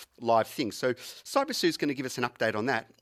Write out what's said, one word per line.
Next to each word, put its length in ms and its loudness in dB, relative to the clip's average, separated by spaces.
live 280 4
things. 280 -4
So 160 0
Cyber 640 -4
Sue's 240 2
gonna 160 0
give 100 -4
us 140 -6
an 60 0
update 300 0
on 120 -2
that. 240 -2